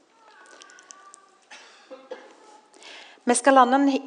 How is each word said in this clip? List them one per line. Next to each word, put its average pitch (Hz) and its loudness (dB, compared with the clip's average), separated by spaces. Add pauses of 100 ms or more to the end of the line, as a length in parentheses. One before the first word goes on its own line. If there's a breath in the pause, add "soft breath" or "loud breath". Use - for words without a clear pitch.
(3250 loud breath)
Vi 240 2
skal 269 2
lande 269 2